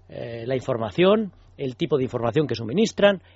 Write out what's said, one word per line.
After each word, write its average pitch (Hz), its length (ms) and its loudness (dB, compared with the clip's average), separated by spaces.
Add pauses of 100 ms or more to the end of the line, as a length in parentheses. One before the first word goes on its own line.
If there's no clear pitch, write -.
eh, 117 380 -10
la 131 100 0
información, 170 760 0 (240)
el 135 200 -8
tipo 165 200 0
de 131 60 0
información 120 460 0
que 117 80 -4
suministran 190 680 2 (140)